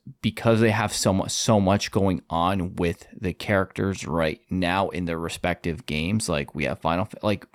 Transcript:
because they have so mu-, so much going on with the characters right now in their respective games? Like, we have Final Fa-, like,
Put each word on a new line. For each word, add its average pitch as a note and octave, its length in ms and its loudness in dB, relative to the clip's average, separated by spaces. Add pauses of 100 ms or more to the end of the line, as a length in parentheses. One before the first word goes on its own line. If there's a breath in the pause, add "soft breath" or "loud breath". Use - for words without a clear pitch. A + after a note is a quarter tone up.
(220)
because A2+ 380 2
they A2+ 120 6
have G#2+ 220 0
so G2+ 200 2
mu-, F#2+ 160 0
so - 300 2
much G2 320 2
going F#2+ 380 0
on F2+ 480 0
with E2+ 280 -2 (140)
the F2+ 140 -4
characters G2 760 -2
right D#2+ 420 0
now F#2 400 0
in F2+ 160 -4
their E2+ 140 -2
respective E2+ 680 -4
games? E2 440 -2
Like, D2 260 -2
we D2 100 -2
have C2+ 140 -4
Final F2 260 0
Fa-, - 160 -12
like, G#2 340 -2